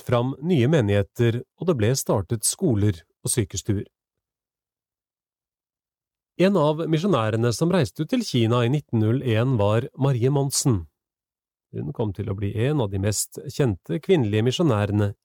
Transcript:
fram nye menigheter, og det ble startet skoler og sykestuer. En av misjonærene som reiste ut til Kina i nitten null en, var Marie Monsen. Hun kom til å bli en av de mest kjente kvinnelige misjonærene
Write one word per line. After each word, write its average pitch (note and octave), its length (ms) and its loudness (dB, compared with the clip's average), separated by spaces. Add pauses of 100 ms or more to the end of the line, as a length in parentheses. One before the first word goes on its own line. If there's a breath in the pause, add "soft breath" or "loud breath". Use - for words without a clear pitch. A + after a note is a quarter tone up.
fram B2 300 0 (100)
nye D3 240 2
menigheter, A#2 720 2 (180)
og E3 80 -6
det F3 140 0
ble G#2 160 2
startet A2+ 480 -4
skoler G#2 560 0 (240)
og A#2+ 80 -4
sykestuer. G2+ 560 -4 (2500)
En G3 160 4
av D#3 320 2
misjonærene A#2+ 640 2
som E3+ 200 0
reiste D#3+ 320 0
ut - 80 -4
til B3 120 0
Kina A#2 400 2
i A#2+ 80 0
nitten A#2+ 300 -2
null B2 220 0
en, B2 340 2
var G#2+ 380 2
Marie C3 340 0
Monsen. C3+ 540 0 (880)
Hun A#2 240 -8
kom G#2+ 200 -4
til G2+ 140 -8
å G2 80 -4
bli G2+ 140 -6 (160)
en D3+ 160 -2
av G2 80 -6
de G2 100 -4
mest - 460 -4
kjente C3+ 520 -2
kvinnelige A2+ 460 0
misjonærene G#2 680 0 (100)